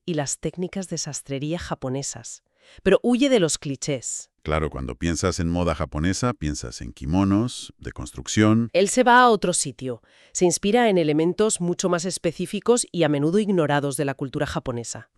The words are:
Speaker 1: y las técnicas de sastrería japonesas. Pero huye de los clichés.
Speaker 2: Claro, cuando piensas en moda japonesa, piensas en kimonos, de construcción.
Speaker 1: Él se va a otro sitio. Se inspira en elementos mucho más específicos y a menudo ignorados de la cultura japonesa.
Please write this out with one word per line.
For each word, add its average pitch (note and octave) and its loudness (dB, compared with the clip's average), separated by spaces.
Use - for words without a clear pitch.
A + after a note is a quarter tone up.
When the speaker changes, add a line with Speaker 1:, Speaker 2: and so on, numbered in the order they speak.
Speaker 1:
y F3 -4
las C#3+ -4
técnicas F3+ -6
de D#3+ -6
sastrería D3 -6
japonesas. C3+ -8
Pero F#3+ 6
huye B3 4
de B3+ 4
los E3 2
clichés. - -6
Speaker 2:
Claro, D#2 0
cuando B1 -8
piensas E2+ -2
en E2+ -2
moda E2+ 0
japonesa, F2+ -2
piensas D2 -8
en A#1 -12
kimonos, G2 0
de - -12
construcción. A2 0
Speaker 1:
Él F#3+ 2
se B3 2
va B3 8
a B3 8
otro F#3 2
sitio. B2+ -6
Se F#3 2
inspira G#3+ 2
en F#3+ 4
elementos E3+ 2
mucho F3 -2
más E3+ 0
específicos F#3+ -2
y E3+ 2
a D3 4
menudo D3 2
ignorados C#3+ 0
de D3+ -2
la C3+ -4
cultura C#3+ -4
japonesa. A#2 -8